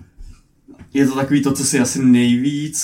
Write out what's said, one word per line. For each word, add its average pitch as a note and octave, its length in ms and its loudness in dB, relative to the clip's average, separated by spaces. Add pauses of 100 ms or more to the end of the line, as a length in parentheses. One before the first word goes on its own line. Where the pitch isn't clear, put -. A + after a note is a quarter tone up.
(920)
Je C3+ 140 2
to C3 80 -2
takový C#3 260 0
to, C#3 120 0
co C#3+ 120 -6
si C#3 140 -2
asi C3 260 -2
nejvíc B2+ 800 2